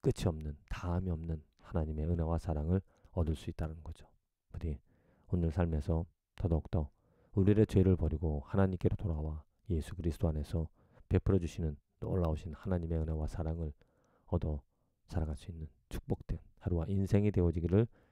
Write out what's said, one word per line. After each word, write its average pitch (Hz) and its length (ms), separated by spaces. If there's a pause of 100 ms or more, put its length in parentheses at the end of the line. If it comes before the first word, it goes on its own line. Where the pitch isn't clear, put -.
끝이 - 260
없는, 78 300 (140)
다함이 90 400
없는 80 320 (180)
하나님의 78 460
은혜와 82 320
사랑을 80 420 (300)
얻을 80 240
수 - 160
있다는 80 320
거죠. - 240 (480)
우리 78 240 (540)
오늘 85 180
삶에서 82 560 (300)
더더욱더 80 520 (440)
우리의 101 340
죄를 92 300
버리고 78 500
하나님께로 95 500
돌아와 78 480 (240)
예수 82 280
그리스도 82 320
안에서 78 400 (400)
베풀어 95 300
주시는 80 380 (220)
놀라우신 80 560
하나님의 85 440
은혜와 78 280
사랑을 80 460 (540)
얻어 78 360 (440)
살아갈 78 300
수 - 140
있는 80 160 (220)
축복된 - 500 (220)
하루와 85 260
인생이 98 460
되어지기를 87 540 (260)